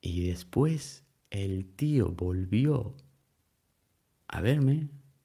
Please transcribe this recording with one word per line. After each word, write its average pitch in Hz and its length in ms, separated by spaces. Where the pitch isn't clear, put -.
Y 87 280
después 143 760
el 98 440
tío 147 360
volvió 95 840
a - 120
verme 143 480